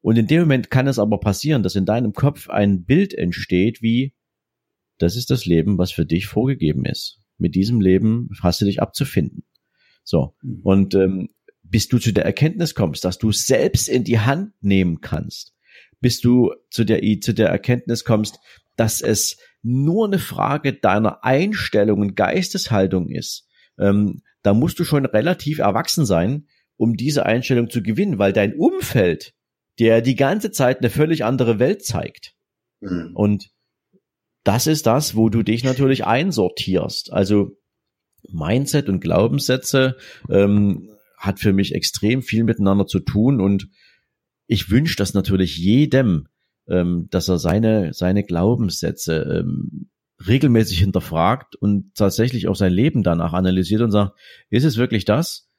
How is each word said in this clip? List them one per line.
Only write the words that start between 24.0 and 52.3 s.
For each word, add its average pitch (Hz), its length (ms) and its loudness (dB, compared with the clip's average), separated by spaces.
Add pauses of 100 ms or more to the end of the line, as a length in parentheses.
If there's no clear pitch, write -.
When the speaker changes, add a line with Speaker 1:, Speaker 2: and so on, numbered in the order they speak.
Speaker 1:
da 101 120 2
musst 135 260 0
du 170 60 0
schon 139 200 0
relativ 151 540 -2
erwachsen 107 460 0
sein, 101 420 0 (300)
um 226 180 0
diese 147 300 -2
Einstellung 120 440 0
zu 110 140 -4
gewinnen, 117 360 -2
weil 98 120 4
dein 101 240 0
Umfeld 143 800 0 (460)
dir 113 220 6
die 123 140 0
ganze 185 360 0
Zeit 131 280 0
eine 123 100 0
völlig 156 360 0
andere 117 340 0
Welt 147 240 0
zeigt. - 520 -8 (440)
Speaker 2:
Mhm. 87 360 -8
Speaker 1:
Und 104 360 0 (920)
das 110 200 2
ist 156 220 0
das, 127 280 0
wo 110 140 4
du 107 140 0
dich 117 220 -2
natürlich 135 400 0
einsortierst. 113 1040 -2
Also 101 460 0 (760)
Mindset 120 580 -2
und 92 120 0
Glaubenssätze, 127 960 0 (320)
ähm, 101 600 2 (280)
hat 98 220 -6
für 104 140 2
mich 98 220 0
extrem 110 460 -2
viel 113 240 -2
miteinander 101 420 2
zu 95 120 -2
tun 117 420 0
und 98 260 0 (800)
ich - 240 -2
wünsche 147 240 2
das - 180 -4
natürlich 92 440 0
jedem, 110 720 2 (420)
ähm, 87 420 0
dass 90 160 -2
er 90 120 0
seine, 101 540 0
seine 95 300 0
Glaubenssätze, 85 1200 -2
ähm, - 460 -8 (380)
regelmäßig 117 520 2
hinterfragt 90 760 0
und 101 400 -2
tatsächlich 110 520 0